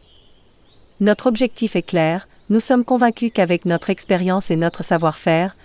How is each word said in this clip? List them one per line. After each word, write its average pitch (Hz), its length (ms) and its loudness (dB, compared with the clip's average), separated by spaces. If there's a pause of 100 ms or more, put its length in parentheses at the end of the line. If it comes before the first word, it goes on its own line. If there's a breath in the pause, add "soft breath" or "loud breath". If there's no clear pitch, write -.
(1000)
Notre 208 280 2
objectif 233 480 -2
est 180 60 0
clair, 165 480 -2 (200 soft breath)
nous 214 120 4
sommes 247 240 2
convaincus 240 480 0
qu'avec 175 320 0
notre 170 240 -2
expérience 185 640 -2
et 165 40 2
notre 165 280 -2
savoir-faire, 170 680 0 (100)